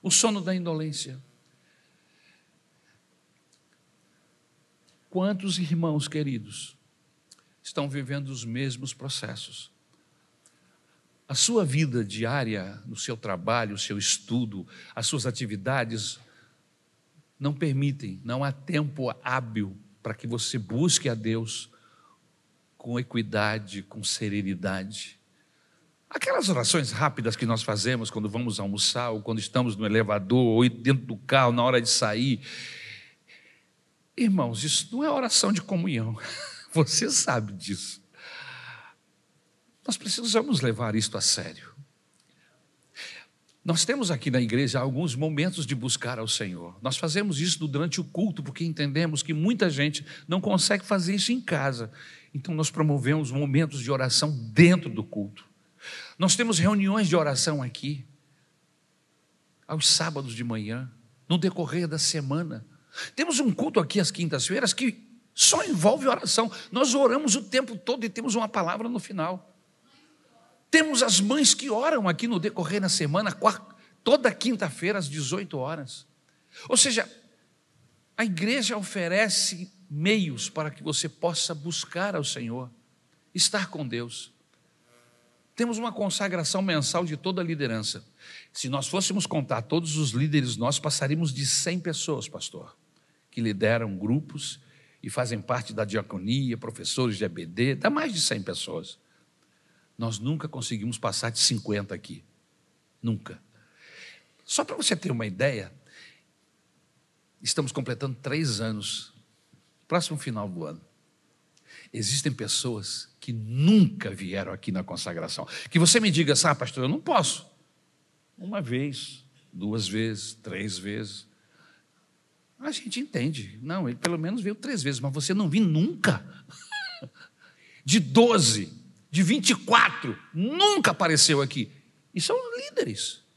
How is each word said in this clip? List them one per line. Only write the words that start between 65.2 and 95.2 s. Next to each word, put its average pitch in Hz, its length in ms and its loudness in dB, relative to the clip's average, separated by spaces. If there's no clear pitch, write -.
só - 300 6
envolve 262 440 4
oração. 233 420 2
Nós 247 220 4
oramos 269 420 4
o 269 60 -2
tempo 247 340 0
todo 233 280 -2
e 233 40 -2
temos 233 260 -4
uma 220 140 0
palavra 214 400 0
no 240 100 -2
final. 185 480 -4
Temos 311 320 6
as 202 180 6
mães 247 320 6
que - 160 0
oram 240 400 2
aqui 180 200 0
no 220 100 0
decorrer 180 420 -2
da 190 80 0
semana, 170 440 0
quar-, - 440 0
toda 254 280 6
quinta-feira 208 680 -2
às 151 80 -4
dezoito 151 500 -4
horas. 139 480 -8
Ou 262 80 4
seja, 233 340 4
a 226 80 0
igreja 214 520 0
oferece 185 960 0
meios 156 580 0
para 151 220 -4
que - 100 -18
você 151 280 -2
possa 170 460 -2
buscar 175 600 -4
ao 156 80 -2
Senhor, 123 480 -6
estar 185 340 0
com 156 180 -8
Deus. 117 460 -8
Temos 233 200 0
uma 226 140 -4
consagração 190 720 -2
mensal 170 420 0
de 151 120 -4
toda 185 260 -4
a - 20 -2
liderança. 120 600 -4
Se - 160 -6
nós 135 180 -2
fôssemos 190 400 0
contar 127 360 -2
todos 160 340 -2
os 151 140 0
líderes, 127 460 2
nós 120 220 0
passaríamos 147 560 0
de 139 120 -4
cem 175 340 0
pessoas, 156 480 -4
pastor, - 500 -14
que - 120 -8
lideram 110 560 2
grupos 123 640 -2
e 98 80 -8
fazem 117 300 -2